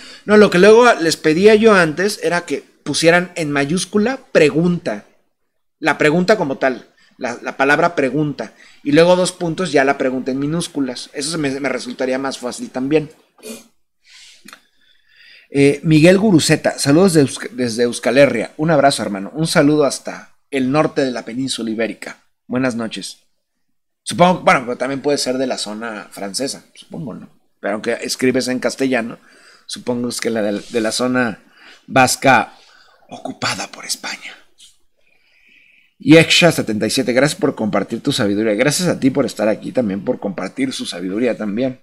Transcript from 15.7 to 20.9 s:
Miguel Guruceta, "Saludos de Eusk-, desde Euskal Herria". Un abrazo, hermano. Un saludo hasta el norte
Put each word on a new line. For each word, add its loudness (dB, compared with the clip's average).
Miguel 6
Guruceta, 2
"Saludos 4
de 6
Eusk-, -6
desde -4
Euskal 0
Herria". 2
Un -2
abrazo, 4
hermano. -6
Un -4
saludo 4
hasta -8
el -2
norte 0